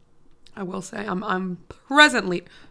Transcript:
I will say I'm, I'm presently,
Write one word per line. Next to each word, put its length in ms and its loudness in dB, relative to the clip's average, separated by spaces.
I 80 -10
will 180 -8
say 240 -12
I'm, 160 -4
I'm 360 -4
presently, 760 4